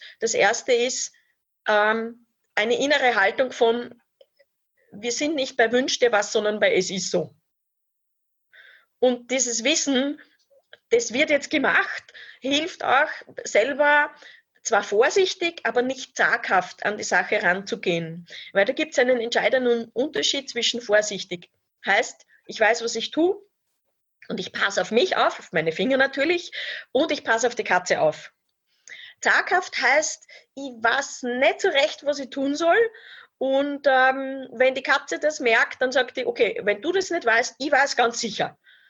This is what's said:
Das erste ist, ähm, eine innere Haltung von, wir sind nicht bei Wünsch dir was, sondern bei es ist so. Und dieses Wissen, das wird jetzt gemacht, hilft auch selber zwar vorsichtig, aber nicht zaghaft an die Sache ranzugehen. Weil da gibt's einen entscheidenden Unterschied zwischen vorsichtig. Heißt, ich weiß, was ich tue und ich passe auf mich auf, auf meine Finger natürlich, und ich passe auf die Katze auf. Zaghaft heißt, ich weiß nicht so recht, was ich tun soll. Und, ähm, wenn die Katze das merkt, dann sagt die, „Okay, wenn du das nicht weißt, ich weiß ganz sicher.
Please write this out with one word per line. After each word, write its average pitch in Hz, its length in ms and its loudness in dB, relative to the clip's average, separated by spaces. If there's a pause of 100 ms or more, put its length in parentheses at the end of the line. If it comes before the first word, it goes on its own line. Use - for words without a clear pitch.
(200)
Das 220 140 -2
erste 240 400 2
ist, 240 400 -2 (520)
ähm, 220 600 0 (280)
eine 233 240 0
innere 277 360 2
Haltung 226 360 2
von, 240 480 0 (920)
wir 214 200 -6
sind 302 220 -2
nicht 262 220 -4
bei 226 160 2
Wünsch 262 260 0
dir 240 140 4
was, 202 200 0
sondern 208 280 0
bei 196 140 4
es 180 160 0
ist 185 200 -6
so. 170 240 -2 (1600)
Und 240 320 0
dieses 247 340 -2
Wissen, 285 560 0 (720)
das 233 240 0
wird 302 160 0
jetzt 285 180 0
gemacht, 294 540 0 (380)
hilft 294 440 -4
auch 294 240 4 (360)
selber 294 640 2 (540)
zwar 208 180 2
vorsichtig, 339 840 2
aber 226 160 0
nicht 254 360 -6
zaghaft 190 680 0
an 208 140 -2
die 214 60 -8
Sache 190 380 0
ranzugehen. 175 840 -2 (260)
Weil 196 140 2
da 262 80 0
gibt's 311 240 -2
einen 254 200 4
entscheidenden 233 760 0
Unterschied 277 560 -2
zwischen - 320 -4
vorsichtig. 202 680 -2 (380)
Heißt, 214 400 -2 (200)
ich - 140 -8
weiß, 226 220 2
was 226 140 -4
ich 226 160 -6
tue 359 280 2 (880)
und 185 120 -6
ich 180 120 -10
passe 202 300 -2
auf 175 80 -12
mich 247 260 2
auf, 302 220 0
auf - 140 -20
meine 160 200 0
Finger 247 240 0
natürlich, 277 540 0 (420)
und 311 200 2
ich 285 120 -6
passe 226 220 2
auf 240 80 -4
die 208 100 -4
Katze 180 360 0
auf. 151 320 -2 (920)
Zaghaft 359 580 0
heißt, 285 460 0 (280)
ich 269 260 -12
weiß 240 420 -2
nicht 262 400 0
so 392 60 2
recht, 294 360 0
was 277 140 0
ich 269 100 -10
tun 277 260 -2
soll. 339 240 2 (600)
Und, 277 480 0
ähm, 269 640 2
wenn 254 220 2
die 262 80 -6
Katze 285 360 -2
das 294 220 -2
merkt, 247 400 0
dann 254 120 0
sagt 247 240 0
die, - 100 -4
„Okay, 233 380 0
wenn 208 180 -2
du 330 100 -2
das 381 180 -2
nicht 339 140 -4
weißt, 233 340 2
ich 285 120 -6
weiß 269 260 0
ganz 233 240 0
sicher. 180 380 -6 (320)